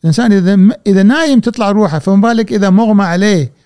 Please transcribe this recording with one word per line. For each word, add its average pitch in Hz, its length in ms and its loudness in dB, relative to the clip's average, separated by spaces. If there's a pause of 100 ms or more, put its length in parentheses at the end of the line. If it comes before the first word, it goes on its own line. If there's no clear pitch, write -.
الإنسان 208 320 0
إذا 196 240 0
م-، 196 160 4 (140)
إذا 196 160 2
نايم 277 380 2
تطلع 226 300 -4
روحه، 196 280 -2
فما 196 300 0
بالك 226 240 -2
إذا 202 180 0
مغمى 208 340 2
عليه 180 480 -2 (140)